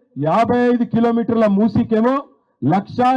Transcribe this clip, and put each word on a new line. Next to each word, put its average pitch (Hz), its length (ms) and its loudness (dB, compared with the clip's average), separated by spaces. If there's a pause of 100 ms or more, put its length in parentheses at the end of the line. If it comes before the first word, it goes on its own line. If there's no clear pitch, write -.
(200)
యాభై 220 400 0
ఐదు 247 240 0
కిలోమీటర్ల 226 600 0 (120)
మూసీకేమో 226 580 0 (540)
లక్షా 220 480 0